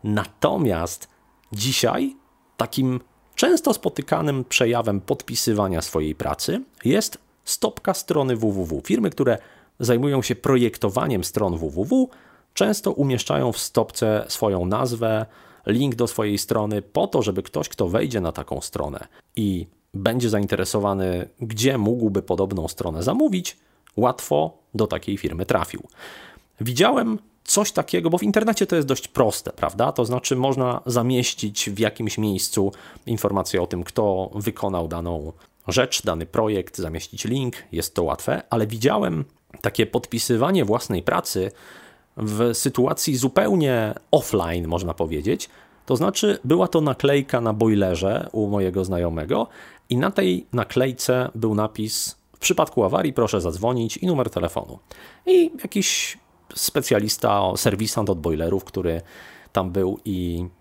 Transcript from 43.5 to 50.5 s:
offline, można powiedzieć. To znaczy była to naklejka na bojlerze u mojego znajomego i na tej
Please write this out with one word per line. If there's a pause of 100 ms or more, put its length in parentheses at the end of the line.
offline,
można
powiedzieć. (380)
To
znaczy
była
to
naklejka
na
bojlerze
u
mojego
znajomego (440)
i
na
tej